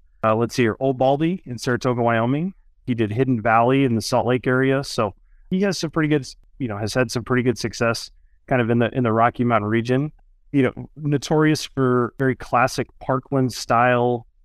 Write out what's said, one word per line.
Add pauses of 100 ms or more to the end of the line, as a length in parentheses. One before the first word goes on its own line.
(240)
uh,
let's
see
here,
Old
Baldy
in
Saratoga,
Wyoming. (320)
He
did
Hidden
Valley
in
the
Salt
Lake
area.
So (380)
he
has
some
pretty
good, (320)
you
know,
has
had
some
pretty
good
success (380)
kind
of
in
the,
in
the
Rocky
Mountain
region. (400)
You
know,
notorious
for
very
classic (100)
Parkland
style (180)